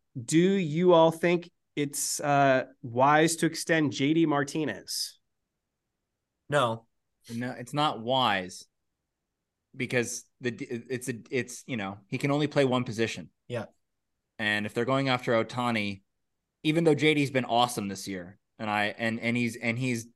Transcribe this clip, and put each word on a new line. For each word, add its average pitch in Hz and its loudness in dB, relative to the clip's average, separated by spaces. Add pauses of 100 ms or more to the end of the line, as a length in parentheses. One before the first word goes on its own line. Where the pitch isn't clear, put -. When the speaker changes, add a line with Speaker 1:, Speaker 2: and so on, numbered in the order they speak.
(220)
Speaker 1:
do 147 0
you 180 4
all 165 8
think 175 0 (280)
it's, - -4
uh, 139 4 (160)
wise 147 4
to - 0
extend 160 0
J 139 0
D 165 4
Martinez? 143 -4 (1300)
Speaker 2:
No. 123 0 (480)
Speaker 3:
No, 123 -6
it's 123 -14
not 143 -2
wise 110 -2 (1120)
because 127 -4 (160)
the, 123 -2 (400)
it's 127 -6
a, 127 -4 (180)
it's, 123 -6
you 131 -6
know, 101 -8 (100)
he 135 -6
can 143 0
only 147 0
play 143 2
one 123 0
position. 107 -4 (180)
Speaker 2:
Yeah. 117 -8 (760)
Speaker 3:
And 104 0
if 107 -6
they're 120 0
going 135 0
after 127 0
Ohtani, 113 -2 (600)
even 156 2
though 156 6
J 151 4
D's 143 0
been 127 0
awesome 117 2
this 98 -8
year, 95 -10 (220)
and 110 -6
I, 104 0
and, 113 -4
and 117 -2
he's, 117 -2
and 117 -4
he's 123 -4 (100)